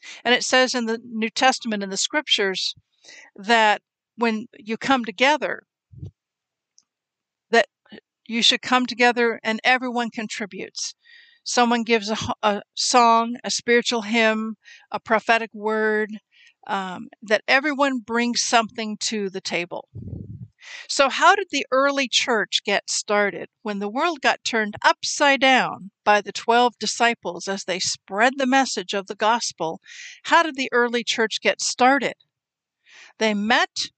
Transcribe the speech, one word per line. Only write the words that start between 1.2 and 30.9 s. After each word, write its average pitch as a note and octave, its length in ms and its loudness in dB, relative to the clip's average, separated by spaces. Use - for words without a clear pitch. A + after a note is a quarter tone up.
Testament, A#3 520 0
in G3 60 -6
the F#3+ 80 -6
scriptures, - 800 -2
that G#3+ 460 2
when A3 280 -2
you A3 180 -8
come B3+ 300 0
together, B3 560 0
that A3+ 180 2
you A3+ 160 -2
should - 180 2
come B3+ 240 2
together A#3+ 580 0
and A3 220 -4
everyone A#3+ 460 0
contributes. - 840 -10
Someone A#3+ 380 2
gives A3 280 0
a - 20 -4
h-, - 300 -6
a G#3 180 2
song, A#3 680 4
a G3 80 -6
spiritual A#3+ 520 0
hymn, A3 540 0
a G#3 80 -6
prophetic A3+ 540 0
word, G#3+ 560 -2
um, F#3+ 420 -6
that G#3 260 0
everyone C4+ 520 0
brings A#3 420 -2
something A3 580 0
to G3+ 300 -4
the F#3+ 100 -10
table. - 480 -8
So C#4 220 2
how D4+ 260 4
did G4+ 160 -2
the C#4 220 -2
early C#4 360 0
church - 540 0
get - 280 -2
started? - 580 -2
When G#3 160 -6
the G3+ 100 -4
world C#4+ 320 -2
got - 240 0
turned G#3+ 300 -2
upside C#4+ 560 2
down A3+ 520 2
by G#3 160 6
the G3+ 120 -8
twelve A#3+ 460 2
disciples A3+ 720 -2
as G3 160 -6
they F3+ 140 -4
spread A3 580 -2
the C4+ 100 -2
message B3 460 0
of G3 140 -4
the G#3+ 80 -12
gospel, G#3+ 640 -2
how E4 180 4
did D#4 140 -4
the C4+ 140 -4
early A#3+ 340 0